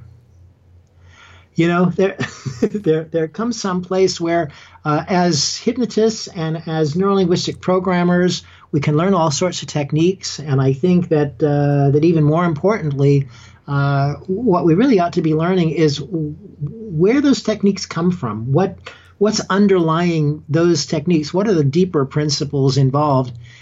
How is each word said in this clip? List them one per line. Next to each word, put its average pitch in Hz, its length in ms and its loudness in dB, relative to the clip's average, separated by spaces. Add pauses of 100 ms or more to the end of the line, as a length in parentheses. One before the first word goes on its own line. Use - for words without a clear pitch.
(1600)
You 165 120 2
know, 175 180 2
there, 190 320 0 (240)
<laughs> - 200 -10
there, 165 420 0
there 160 240 -4
comes 226 340 -6
some 185 220 -2
place 185 360 0
where, 170 300 -2 (360)
uh, 151 220 0
as 175 500 0
hypnotists 226 720 -2
and 160 400 -6
as 160 280 -2
neurolinguistic 185 640 0
programmers, 180 840 0 (280)
we 156 80 0
can 147 180 0
learn 185 160 2
all 165 160 2
sorts 175 320 -4
of 139 60 -12
techniques. 151 720 -2
And 143 200 -2
I 135 140 2
think 180 360 0
that, 151 340 0
uh, 143 480 2
that 151 120 2
even 165 200 4
more 156 200 2
importantly, 143 840 0 (400)
uh, 139 480 -2 (100)
what 185 400 0
we 160 80 4
really 226 260 4
ought 170 140 0
to 175 80 0
be 156 140 0
learning 165 360 0
is 156 280 0
w-, 156 360 -6 (240)
where 214 640 0
those 269 220 2
techniques 202 420 -2
come 170 240 -2
from. 120 420 -4
What, 190 280 0 (400)
what's 208 280 2
underlying 170 1040 2
those 165 380 2
techniques? 156 480 -2
What 202 120 0
are 214 60 2
the 156 100 2
deeper 156 420 0
principles 143 720 -2
involved? 135 600 0 (240)